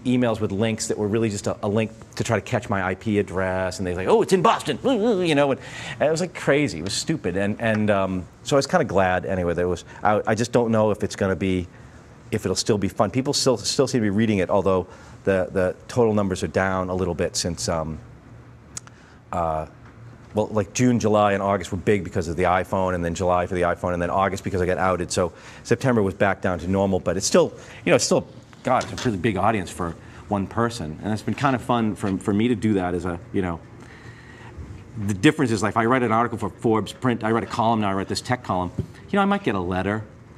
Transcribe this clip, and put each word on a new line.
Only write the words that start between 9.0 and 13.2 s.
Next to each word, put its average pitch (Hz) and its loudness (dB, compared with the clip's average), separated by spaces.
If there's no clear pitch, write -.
anyway 90 0
that 85 0
it 90 2
was. 90 -4
I, 104 4
I 113 4
just 113 -2
don't 120 4
know 110 4
if 98 -2
it's 98 -4
gonna 95 0
be, 92 0
if 107 -4
it'll 92 0
still - 2
be 98 0
fun. 101 0
People 131 -2